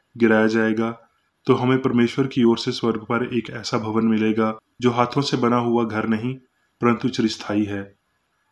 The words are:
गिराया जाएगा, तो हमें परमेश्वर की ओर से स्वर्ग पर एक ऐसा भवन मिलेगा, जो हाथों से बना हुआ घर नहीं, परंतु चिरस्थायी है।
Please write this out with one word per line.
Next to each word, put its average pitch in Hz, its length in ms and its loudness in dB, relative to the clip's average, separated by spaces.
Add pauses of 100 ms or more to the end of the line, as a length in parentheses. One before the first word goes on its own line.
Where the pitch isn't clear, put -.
(160)
गिराया 110 300 4
जाएगा, 110 440 0 (560)
तो 131 80 4
हमें 127 280 2
परमेश्वर 120 440 0
की 131 180 0
ओर 113 140 4
से 131 140 -4
स्वर्ग 110 300 -2
पर 120 320 -4
एक 113 160 -4
ऐसा 120 280 -6
भवन 110 280 0
मिलेगा, 110 520 0 (220)
जो 123 100 2
हाथों 123 320 0
से 139 140 -2
बना 123 200 2
हुआ 120 280 0
घर 110 240 -4
नहीं, 113 260 -2 (460)
परंतु 117 280 2
चिरस्थायी 107 560 -2
है। 101 340 -10 (540)